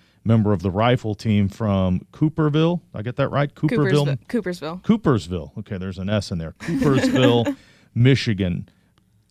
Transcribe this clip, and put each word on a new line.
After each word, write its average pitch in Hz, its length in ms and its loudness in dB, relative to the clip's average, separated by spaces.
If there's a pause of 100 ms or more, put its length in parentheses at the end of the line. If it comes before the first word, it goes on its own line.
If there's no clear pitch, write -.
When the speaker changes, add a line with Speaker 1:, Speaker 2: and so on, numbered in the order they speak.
(240)
Speaker 1:
member 107 300 4
of 87 80 -2
the 98 80 -2
rifle 110 440 0
team 104 360 0
from 95 500 0 (100)
Cooperville. 156 720 0 (140)
I - 80 -10
get 120 140 -8
that 139 120 0
right? 147 260 -2
Cooperville? 143 720 0
Speaker 2:
Coopersville. 180 560 -6
Coopersville. - 0 -
Speaker 1:
Coopersville. 92 760 0
Okay, 104 180 -10
there's 90 220 -8
an 95 100 -6
S 104 240 -2
in 90 60 -4
there. 80 200 -8
Coopersville, 151 960 2 (220)
<laughs> - 180 -18
Michigan. 101 720 2 (640)